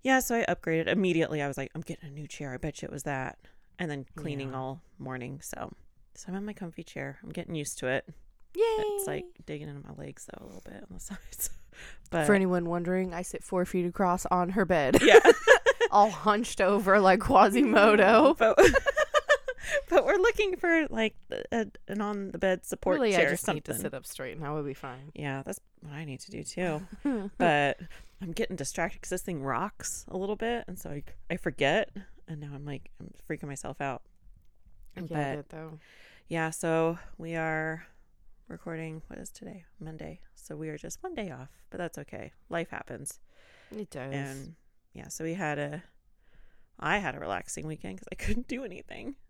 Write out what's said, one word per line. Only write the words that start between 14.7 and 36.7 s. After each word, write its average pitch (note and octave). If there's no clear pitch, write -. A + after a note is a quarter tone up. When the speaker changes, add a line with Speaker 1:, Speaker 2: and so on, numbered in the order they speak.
Speaker 1:
Yeah. D4+
Speaker 2:
<laughs> -
All G#3
hunched G#3
over G3
like F#3
Quasimodo. G#3+
Speaker 1:
But, -
<laughs> C#5
but E4
we're G4
looking G4+
for, E4
like, A3
a, A3
an G3+
on-the-bed G3
support -
Speaker 2:
Really, A#3+
Speaker 1:
chair F3
Speaker 2:
I -
Speaker 1:
or C#3+
Speaker 2:
just -
need D#3
to D3+
Speaker 1:
something. -
Speaker 2:
sit D3+
up C3+
straight, -
and D#3
I C#3
will D3+
be C#3
fine. C3+
Speaker 1:
Yeah, C3+
that's -
what D3+
I D3+
need C3
to -
do, -
too. E3+
Speaker 2:
<laughs> G#3+
Speaker 1:
But D3
I'm E3+
getting F#3+
distracted -
'cause -
this F3+
thing E3
rocks -
a -
little G3
bit, A#3
and F#3
so D#3+
I, C#3+
I F3
forget. D#3
And D#3
now D3
I'm, C#3
like, C#3+
I'm -
freaking D3+
myself C3+
out. C3+
Speaker 2:
I F#3
get D#3+
Speaker 1:
But, D3
Speaker 2:
it, -
though. D#3
Speaker 1:
yeah, D#3+
so E3